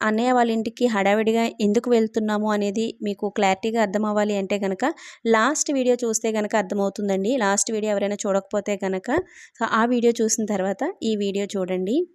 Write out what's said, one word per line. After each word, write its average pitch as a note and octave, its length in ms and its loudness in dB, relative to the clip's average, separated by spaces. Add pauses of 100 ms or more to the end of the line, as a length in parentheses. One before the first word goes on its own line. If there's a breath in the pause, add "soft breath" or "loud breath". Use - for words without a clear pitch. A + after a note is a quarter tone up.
అన్నయ్య A3 300 0
వాళ్ళ A#3+ 200 4
ఇంటికి A3+ 340 -2
హడావిడిగా A3 580 2 (180)
ఎందుకు A3 280 2
వెళ్తున్నాము G#3+ 640 0
అనేది G#3 520 -2
మీకు G#3 260 -4
క్లారిటీగా G#3 520 0
అర్థం G#3 240 0
అవ్వాలి G#3 320 0
అంటే G3 200 -2
గనక F#3+ 260 -2 (440 loud breath)
లాస్ట్ A3+ 460 2
వీడియో B3 220 2
చూస్తే A3+ 360 -2
గనక G#3+ 240 -2
అర్థమవుతుందండి. G3 840 0
లాస్ట్ G3+ 340 0
వీడియో G#3+ 200 -2
ఎవరైనా G3+ 240 0
చూడకపోతే G3 680 -2
గనక F#3+ 260 -2 (420 loud breath)
so A3+ 200 -6
ఆ A3+ 140 4
వీడియో A#3+ 360 4
చూసిన A3 240 0
తర్వాత G3 460 -2 (120)
ఈ A3 120 0
వీడియో G3+ 300 -2
చూడండి. F#3+ 680 -2